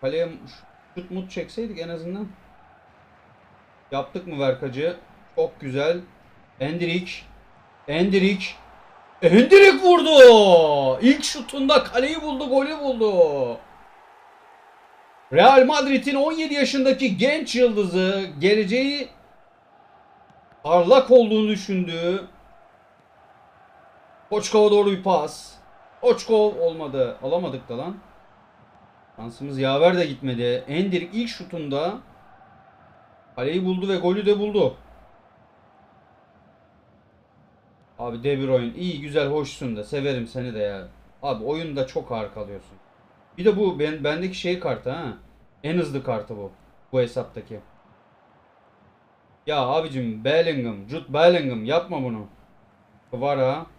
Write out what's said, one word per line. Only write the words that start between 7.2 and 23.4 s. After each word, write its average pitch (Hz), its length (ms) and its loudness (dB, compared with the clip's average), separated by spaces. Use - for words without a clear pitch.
Endrick. 190 560 0
Endrick 320 600 8
vurdu. 214 1160 8
İlk 285 240 4
şutunda 277 600 0
kaleyi 294 380 -4
buldu, 285 260 -6
golü 277 300 0
buldu. 180 840 0
Real 254 340 8
Madrid'in 277 480 0
on 285 180 0
yedi 320 220 -6
yaşındaki 262 640 0
genç 269 400 -2
yıldızı, 196 840 -2
geleceği 220 680 -2
parlak 180 480 4
olduğunu 220 380 6
düşündüğü 180 760 -4